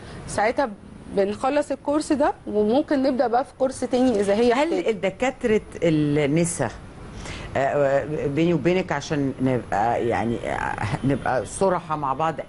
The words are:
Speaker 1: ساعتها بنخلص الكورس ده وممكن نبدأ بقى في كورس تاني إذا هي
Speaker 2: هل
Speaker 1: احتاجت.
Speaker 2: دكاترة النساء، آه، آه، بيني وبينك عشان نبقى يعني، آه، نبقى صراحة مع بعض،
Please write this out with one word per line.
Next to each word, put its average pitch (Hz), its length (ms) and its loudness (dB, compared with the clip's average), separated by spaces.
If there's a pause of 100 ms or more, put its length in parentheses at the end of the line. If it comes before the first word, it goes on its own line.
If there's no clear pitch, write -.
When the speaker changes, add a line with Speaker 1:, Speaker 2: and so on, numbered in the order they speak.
(280)
Speaker 1:
ساعتها 233 420 0 (460)
بنخلص 233 540 0
الكورس 294 420 -2
ده 302 200 2 (140)
وممكن 233 560 2
نبدأ 262 240 2
بقى 240 180 2
في - 140 -12
كورس 262 220 -2
تاني 247 400 2
إذا 202 140 2
هي 240 180 4
Speaker 2:
هل 302 260 2
Speaker 1:
احتاجت. 226 260 0
Speaker 2:
دكاترة 220 560 0 (220)
النساء، 151 880 2 (840)
آه، - 20 2
آه، 139 680 2
بيني 160 280 2
وبينك 175 380 0
عشان 143 400 -2 (100)
نبقى 110 640 0
يعني، 110 280 0 (100)
آه، 65 300 -4 (280)
نبقى 127 420 0
صراحة 170 500 -2
مع 139 160 -2
بعض، 160 220 -2 (140)